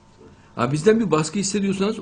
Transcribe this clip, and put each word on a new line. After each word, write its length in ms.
Ha, 180
bizden 280
bir 100
baskı 280
hissediyorsanız 640